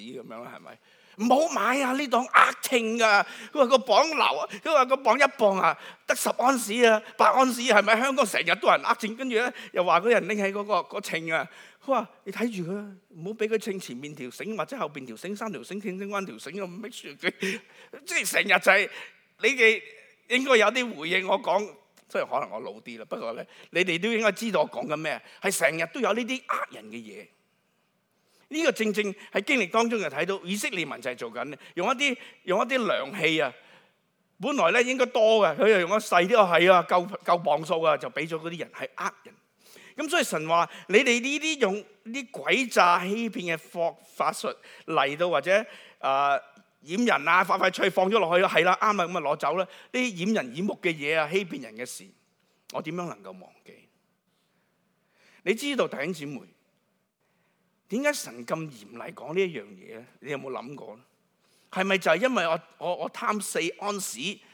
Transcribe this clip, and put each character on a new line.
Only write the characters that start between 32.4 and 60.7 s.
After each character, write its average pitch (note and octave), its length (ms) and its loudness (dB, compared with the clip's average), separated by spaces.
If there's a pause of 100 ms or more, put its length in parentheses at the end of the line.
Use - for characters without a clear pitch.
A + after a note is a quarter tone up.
用 F#3 180 0
一 B3+ 40 0
啲 A#3+ 220 0
量 C#3 320 -2
器 D#3 220 2
啊， C3 120 -2 (840)
本 C#4 160 -2
來 F3 160 4
呢 A#3+ 100 4
應 B3+ 160 0
該 B3 100 2
多 A3 380 4
嘅， D#3+ 120 2
佢 G3+ 100 4
又 G#3+ 140 6
用 E3+ 100 0
咗 G#3+ 80 2
細 F3 280 4
啲， A3+ 120 6
哦， F#3+ 120 6
係 E3+ 200 8
啊， F3 160 6
夠， F3+ 200 2 (160)
夠 F3 180 2
磅 D3 240 0
數 E3 160 -2
啊， D#3 160 4
就 C3+ 140 -8
俾 D3 160 -6
咗 D#3+ 120 -6
嗰 D#3+ 100 -8
啲 E3+ 100 -8
人， A#2+ 120 -10
係 - 240 -10
呃 G3 160 -6 (120)
人。 - 120 -20 (600)
咁 D4+ 120 -6
所 E4 120 0
以 - 20 2
神 D#3+ 240 -4
話， E3 220 4 (200)
你 G3 100 0
哋 A#3+ 200 0
呢 C#4 200 -4
啲 D#4 200 -6
用 G3+ 160 0 (300)
啲 A#3+ 260 -12
詭 A3 400 -2
詐 F3+ 380 2
欺 A3+ 200 -4
騙 F3+ 260 -6
嘅 - 20 -4
方-， E3 380 -6 (200)
法 D#3 160 -2
術 D#3 240 -6 (300)
嚟 D3 320 0
到， F3 120 0
或 C#3+ 120 2
者， F#3+ 240 2 (340)
啊， C#3 400 2 (420)
掩 F3 220 -4
人 D#3 240 2
啊， F3+ 160 6
發 F#3+ 140 0
快 F#3 140 2
脆 G3+ 180 0
放 F#3 220 2
咗 A3+ 80 4
落 F3 180 2
去， F#3+ 80 4
係 D#3+ 180 4
啦， F3+ 160 4
啱 G3+ 60 0
啊， G#3+ 80 2
咁 F3+ 240 -4
啊 E3 40 -4
攞 D3 160 -2
走 D3+ 200 -4
啦。 F#3 60 0
呢 - 360 -10
啲 B3 140 -2
掩 F#3 200 -2
人 C3 200 -2
耳 E3 100 -6
目 - 200 -4
嘅 E3+ 100 0
嘢 D3+ 240 -2
啊， D#3 140 2
欺 G3 120 0
騙 D3 200 -12
人 A2 120 -16
嘅 A#2+ 100 -12
事， - 200 -16 (680)
我 C3+ 80 -8
點 D#3 120 -10
樣 F3 140 -6
能 G2+ 160 -14
夠 F#2+ 80 -16 (100)
忘 - 80 -20 (160)
記？ - 220 -20 (1600)
你 G3 120 0
知 C#4 200 -4
道， F#3+ 120 0
弟 - 160 -10
兄 F3 100 -4
姊 D3+ 120 -12
妹， C#3 160 -10 (1500)
點 A#3+ 160 -4
解 D4 80 0
神 A#2+ 340 -8
咁 D#3 100 -6 (140)
嚴 A#2 280 -20
厲 A#2 160 -14
講 A#2+ 200 -12
呢 F#3 60 -2
一 F3 180 -2
樣 G#2 60 -10
嘢 G2+ 340 -20
呢？ A#2+ 80 -20 (140)
你 C3 120 -10
有 C#3 60 -6
冇 C3 140 -12
諗 A#2+ 240 -12